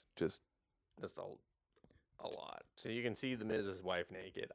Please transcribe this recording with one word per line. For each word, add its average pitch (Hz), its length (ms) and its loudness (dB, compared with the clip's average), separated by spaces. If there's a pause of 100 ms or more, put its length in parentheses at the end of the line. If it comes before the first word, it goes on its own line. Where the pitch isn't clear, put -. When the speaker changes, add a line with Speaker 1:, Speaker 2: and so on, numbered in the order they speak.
(160)
Speaker 1:
just 80 240 2 (580)
Speaker 2:
Just - 200 -6
a, - 40 -4 (1040)
a - 0 -
lot. - 360 -6 (120)
So - 140 -6
you 117 140 2
can 117 120 4
see 131 200 2
the 107 100 0
Miz's 98 380 2
wife 90 280 2
naked. 92 440 -6